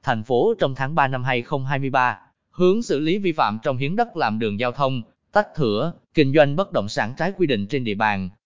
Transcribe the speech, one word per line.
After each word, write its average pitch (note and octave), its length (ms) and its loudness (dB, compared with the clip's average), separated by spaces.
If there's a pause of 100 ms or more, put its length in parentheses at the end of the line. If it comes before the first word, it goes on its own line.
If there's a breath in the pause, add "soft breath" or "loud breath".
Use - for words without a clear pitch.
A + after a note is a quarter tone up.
thành A2+ 200 -2
phố C3 360 2
trong C#3 160 0
tháng C#3 200 -4
ba C#3+ 120 2
năm C3 160 -4
hai B2+ 180 0
không C3 240 -4
hai C#3 140 -2
mươi C3+ 100 -4
ba, B2 300 0 (320)
hướng F#3 300 2
xử D#3 180 -2
lý D#3+ 180 0
vi F#3+ 140 -2
phạm A2+ 320 0
trong C#3 140 0
hiến C#3 180 -2
đất A#3 220 -2
làm A2 220 0
đường G#2 200 -2
giao B2 120 0
thông, C3+ 300 -2 (300)
tách G#3 240 2
thửa, C3 380 0 (200)
kinh C#3 200 2
doanh D3 220 6
bất F#3+ 180 -2
động G#2 160 -2
sản A#2 280 -4
trái F3+ 200 -2
quy F3+ 100 0
định G2+ 200 0
trên C3 160 -4
địa G#2 120 -2
bàn. G2+ 340 0 (160)